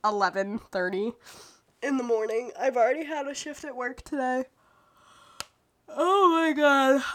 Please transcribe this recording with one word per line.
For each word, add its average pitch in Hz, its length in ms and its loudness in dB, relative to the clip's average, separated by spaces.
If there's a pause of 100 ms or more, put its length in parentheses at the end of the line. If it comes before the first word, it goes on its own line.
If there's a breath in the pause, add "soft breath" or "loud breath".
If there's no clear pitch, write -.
eleven 202 540 0
thirty 190 540 -4 (720 loud breath)
in 269 160 0
the 247 40 -2
morning. 226 560 -2
I've 247 180 0
already 262 280 2
had 285 240 -6
a 285 60 -8
shift 302 300 -12
at 269 120 -12
work 254 260 -8
today. 254 440 -2 (1400 loud breath)
Oh 359 420 4
my 330 220 4
God. 277 500 4 (120)